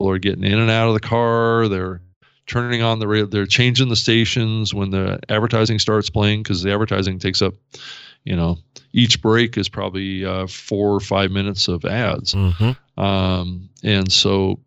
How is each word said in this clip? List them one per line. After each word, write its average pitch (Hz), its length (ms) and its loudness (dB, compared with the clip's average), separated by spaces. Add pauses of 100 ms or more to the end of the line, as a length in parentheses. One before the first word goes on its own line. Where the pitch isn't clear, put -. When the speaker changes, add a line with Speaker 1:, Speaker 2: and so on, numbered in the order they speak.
Speaker 1:
are 95 160 0
getting 95 260 -2
in 101 140 2
and 113 140 2
out 113 160 2
of 110 60 2
the 107 60 2
car. 117 680 0
They're 92 340 -4 (460)
turning 120 340 -2
on 113 180 2
the 107 80 -2
radio. 104 200 2
They're 101 180 0
changing 123 440 2
the 113 60 0
stations 110 800 0
when 98 160 -2
the 95 300 -2 (100)
advertising 110 500 2
starts 107 300 0
playing, 104 340 0
'cause 90 200 -2
the 98 100 0
advertising 98 460 -2
takes 92 220 -2
up, 95 120 0 (720)
you 92 100 -2
know, 85 220 0 (340)
each 117 300 2
break 117 360 2
is 95 120 -2
probably, 95 560 -6
uh, 92 220 -4
four 101 460 -2
or 98 60 2
five 98 320 0
minutes 98 360 -2
of 87 180 -4
ads. 104 480 -2
Speaker 2:
Mm-hmm. 98 680 0
Speaker 1:
Um, 92 680 -2 (140)
and 98 280 2
so 98 560 2